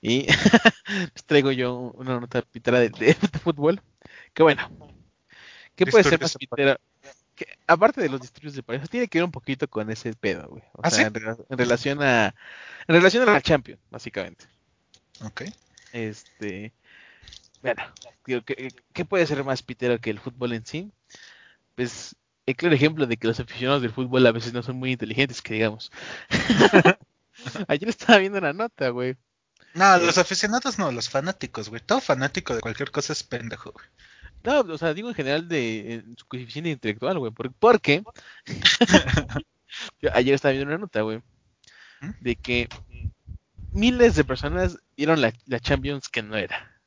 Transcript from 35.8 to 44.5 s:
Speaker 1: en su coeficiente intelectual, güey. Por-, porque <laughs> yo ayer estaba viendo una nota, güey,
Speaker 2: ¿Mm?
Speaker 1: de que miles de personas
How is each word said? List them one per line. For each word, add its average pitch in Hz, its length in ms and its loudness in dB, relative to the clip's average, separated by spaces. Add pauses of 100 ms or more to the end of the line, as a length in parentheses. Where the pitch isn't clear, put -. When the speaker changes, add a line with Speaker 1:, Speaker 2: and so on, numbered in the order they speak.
Speaker 1:
en 117 220 -16
su - 100 -20
coeficiente 127 440 -10
intelectual, 127 480 -4
güey. 117 140 -6
Por-, 127 200 -10
porque 214 520 4 (420)
<laughs> - 1500 -2
yo 147 140 0
ayer 123 200 4
estaba 139 180 0
viendo 139 160 -4
una 156 100 -4
nota, 185 240 -6
güey, 110 180 -6 (800)
Speaker 2:
¿Mm? 156 100 -12 (100)
Speaker 1:
de 120 160 -4
que 120 320 -4 (1040)
miles 233 420 4
de 156 100 2
personas 160 540 -4 (180)